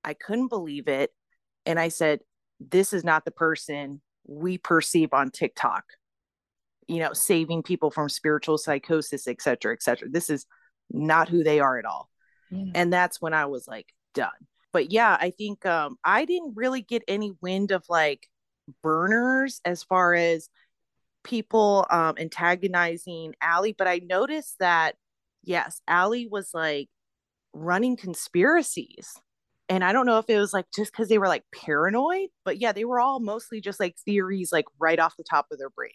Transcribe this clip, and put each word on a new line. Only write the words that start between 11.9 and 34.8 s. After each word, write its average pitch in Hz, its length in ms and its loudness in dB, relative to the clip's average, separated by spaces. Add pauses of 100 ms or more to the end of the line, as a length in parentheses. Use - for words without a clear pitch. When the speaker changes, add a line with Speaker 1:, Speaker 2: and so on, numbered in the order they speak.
Speaker 2:
Yeah. 185 240 -8
Speaker 1:
And 175 180 2
that's 180 280 0
when 160 140 -4
I 151 120 2
was, 135 220 -8
like, 110 240 -16 (220)
done. 117 160 -2 (420)
But 175 200 2
yeah, 220 260 6
I 180 120 0
think, 208 360 -8
um, 151 380 0
I 208 200 4
didn't 339 300 -6
really 254 280 -2
get 233 260 -4
any 202 320 -4
wind 190 320 -2
of, 180 160 -2
like, 156 400 2 (540)
burners 233 800 0
as 175 180 -2
far 180 320 4
as 170 340 2 (760)
people, 214 680 4
um, 165 280 2
antagonizing 170 1200 -2
Allie. 180 340 0
But 185 120 0
I 180 100 2
noticed 220 600 -4
that, 165 360 2 (460)
yes, 175 460 -4
Allie 214 400 0
was, 196 260 -8
like, 151 340 -4 (640)
running 185 440 0
conspiracies. - 1160 0 (560)
And 185 140 2
I 185 80 4
don't 254 140 2
know 226 120 4
if 226 120 -2
it 214 80 4
was, 202 160 0
like, 185 200 -2
just 208 180 -4
'cause 220 160 -4
they 214 100 4
were, 196 100 4
like, 156 240 0
paranoid, 240 760 0 (160)
but - 140 -2
yeah, 226 140 0
they 208 140 -4
were 247 140 0
all 269 200 2
mostly 220 400 -8
just, 196 200 -10
like, 180 180 -2
theories, 190 540 -2
like, 156 120 2 (140)
right 165 200 2